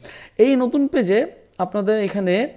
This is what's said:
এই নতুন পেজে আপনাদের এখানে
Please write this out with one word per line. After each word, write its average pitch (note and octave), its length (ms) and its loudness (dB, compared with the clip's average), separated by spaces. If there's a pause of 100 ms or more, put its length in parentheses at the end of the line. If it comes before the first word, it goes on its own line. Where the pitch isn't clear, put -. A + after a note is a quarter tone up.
(440)
এই C4+ 80 4 (100)
নতুন C4 200 0 (100)
পেজে G#3 260 2 (460)
আপনাদের G3+ 320 -2 (100)
এখানে F#3+ 280 -2 (220)